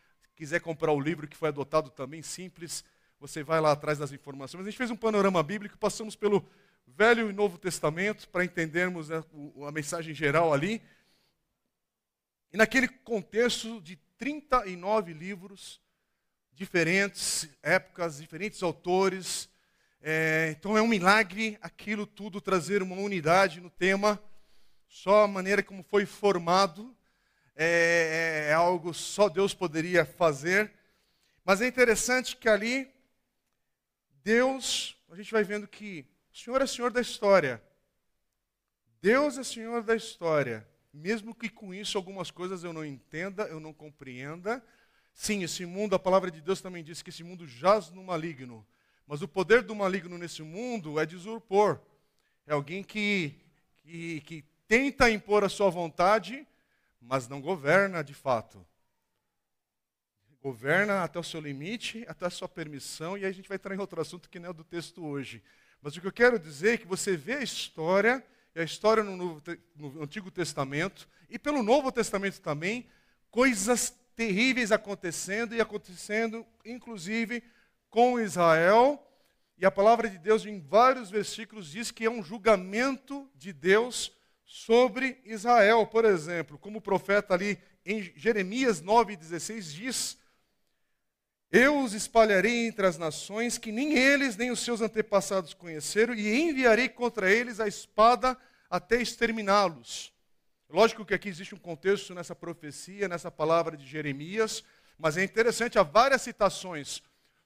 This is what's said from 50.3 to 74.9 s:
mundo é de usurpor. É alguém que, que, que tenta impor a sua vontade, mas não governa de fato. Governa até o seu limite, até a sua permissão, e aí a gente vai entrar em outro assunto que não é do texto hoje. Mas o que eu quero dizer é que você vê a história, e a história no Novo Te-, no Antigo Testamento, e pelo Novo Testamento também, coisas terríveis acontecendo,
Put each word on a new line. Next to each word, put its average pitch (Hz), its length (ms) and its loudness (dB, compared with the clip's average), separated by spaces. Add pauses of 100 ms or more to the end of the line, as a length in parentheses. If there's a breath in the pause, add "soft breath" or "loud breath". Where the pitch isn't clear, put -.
mundo 170 560 -8
é 156 80 0
de 165 120 -10
usurpor. 202 640 0 (640)
É 147 60 -4
alguém 151 280 -4
que, 196 540 -2 (420)
que, 165 440 -12
que 156 240 -16 (240)
tenta 254 420 4
impor 208 320 2
a 190 60 2
sua 202 200 2
vontade, 180 800 0 (500)
mas 123 300 0
não 139 140 -12
governa 170 600 2
de 143 120 -12
fato. 110 520 -2 (1800)
Governa 165 640 0
até 170 160 -8
o 165 40 -8
seu 156 180 -10
limite, 165 640 -10
até 165 180 -10
a 175 40 -4
sua - 180 -10
permissão, 156 720 -10
e 196 80 -6
aí 190 40 -4
a 196 40 -6
gente 190 160 -18
vai 196 80 -6
entrar 190 180 -10
em 190 40 -6
outro 180 200 -6
assunto 160 300 -8
que 180 100 -18
não 175 120 -12
é - 20 -14
do 160 100 -18
texto 170 420 -10
hoje. 139 380 -8 (380 soft breath)
Mas 147 160 -12
o - 20 -14
que 175 80 -10
eu 185 60 -4
quero 240 260 6
dizer 156 360 0
é - 20 0
que 170 100 -18
você 185 300 -2
vê 151 160 -6
a 285 100 -4
história, 196 840 0 (300 soft breath)
e 160 60 -6
a - 20 -2
história 214 400 2
no 196 140 -8
Novo 170 240 -10
Te-, 170 180 -12 (160)
no 147 260 -14
Antigo 180 300 -12
Testamento, 156 760 -6 (220 soft breath)
e 233 80 -12
pelo 285 240 -2
Novo 262 300 2
Testamento 196 480 -4
também, 175 500 -6 (400 soft breath)
coisas 233 640 2 (220)
terríveis 226 560 0
acontecendo, 202 840 -4